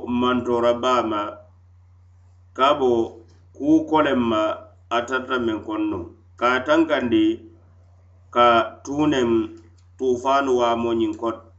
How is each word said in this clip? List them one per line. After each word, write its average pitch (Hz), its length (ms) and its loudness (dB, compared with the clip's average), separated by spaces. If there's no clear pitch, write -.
mantoora 120 640 0
baa 123 300 0
ma, 107 180 -4
ka 131 180 2
bo 135 180 2
kuu 156 320 2
koleŋ 151 340 2
ma, 113 220 0
a 117 160 -2
tarta 127 360 -4
meŋ 113 260 -2
kono, 104 360 -4
ka 120 100 -2
a 127 120 2
tankandi 131 680 2
ka 120 140 6
tuuneŋ 139 500 -2
tuufaanu 131 580 0
waamoo 117 360 0
ñiŋ 110 220 -2
kono. 113 260 -6